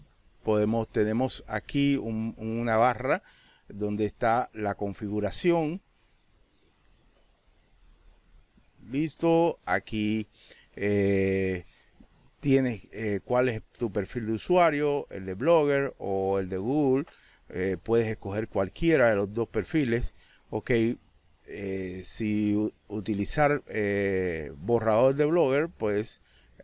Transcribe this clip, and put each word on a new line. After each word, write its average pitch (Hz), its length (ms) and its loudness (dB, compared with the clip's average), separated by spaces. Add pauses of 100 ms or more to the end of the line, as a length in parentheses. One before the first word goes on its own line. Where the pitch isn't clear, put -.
(420)
podemos, 110 460 2
tenemos 113 580 0
aquí 143 520 0
un, 113 400 -6
una 113 400 -2
barra 127 440 2 (460)
donde 104 380 -2
está 117 480 0
la 104 200 -2
configuración. 107 1080 -2 (3000)
Listo, 165 760 2
aquí, 107 640 -2 (480)
eh, 95 920 2 (760)
tienes, 131 500 2
eh, 104 320 -4
cuál 123 280 2
es 110 100 -4 (180)
tu 113 140 -2
perfil 107 360 -4
de 113 40 0
usuario, 147 800 2
el 95 160 -10
de 92 80 -4
Blogger 143 640 2
o 98 400 0
el 95 100 -4
de 92 80 -4
Google. 135 480 2 (460)
Eh, 92 300 -2
puedes 113 260 2
escoger 107 420 -6
cualquiera 120 600 2
de 107 60 4
los 101 180 0
dos 113 120 -2
perfiles. 120 680 -2 (340)
Ok, 113 220 -4 (800)
eh, 92 540 -6
si 107 540 0
u-, 107 160 0 (160)
utilizar, 107 800 0
eh, 95 880 -2
borrador 113 600 2
de 147 100 2
Blogger, 156 420 2
pues 107 540 -4 (420)